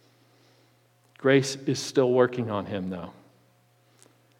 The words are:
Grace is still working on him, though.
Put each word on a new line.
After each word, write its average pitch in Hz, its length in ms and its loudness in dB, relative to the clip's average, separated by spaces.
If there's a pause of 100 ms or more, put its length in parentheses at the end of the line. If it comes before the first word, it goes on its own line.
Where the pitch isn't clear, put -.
(1160)
Grace 135 380 2 (100)
is 131 140 -2
still 127 320 0
working 123 380 2
on 98 160 -4
him, 95 240 -8
though. 87 240 -10 (1300)